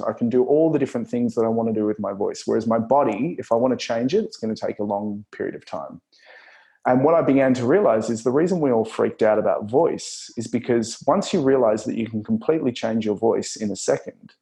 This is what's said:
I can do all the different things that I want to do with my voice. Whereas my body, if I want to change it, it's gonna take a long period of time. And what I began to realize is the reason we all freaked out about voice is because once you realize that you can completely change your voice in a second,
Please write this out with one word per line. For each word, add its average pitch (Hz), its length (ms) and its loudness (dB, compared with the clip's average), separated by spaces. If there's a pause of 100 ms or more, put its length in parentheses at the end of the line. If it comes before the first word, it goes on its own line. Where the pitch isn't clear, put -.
I 113 60 -2
can 117 160 -2
do 123 160 4
all 160 280 2
the 147 80 2
different 123 280 -4
things 120 280 -2
that 113 100 2
I - 20 0
want 113 220 0
to 110 40 -2
do 107 120 -2
with 107 140 -2
my 101 140 -4
voice. 98 340 -4
Whereas 113 180 0
my 113 140 2
body, 131 580 0
if - 140 -4
I 117 40 2
want 120 220 2
to - 80 -8
change 123 300 -2
it, 220 100 0
it's - 120 -14
gonna 110 180 -4
take - 240 -6
a 104 40 -2
long 104 480 -4
period 95 240 -6
of - 100 -16
time. 78 360 -12 (840)
And 127 180 2
what 160 100 4
I 165 80 4
began 135 320 4
to 120 120 -2
realize 120 440 2
is 113 140 -4
the 127 80 0
reason 170 280 2
we 139 120 2
all 110 140 2
freaked 107 360 -2
out 107 160 4
about 104 320 0
voice - 680 -2
is 113 120 -6
because 117 580 0
once 175 260 2
you 180 100 2
realize 123 440 2
that - 100 -4
you 113 140 -4
can 110 140 -6
completely 127 480 0
change 113 340 -2
your 104 100 0
voice 107 400 0
in 104 160 -4
a 95 40 -6
second, - 680 -4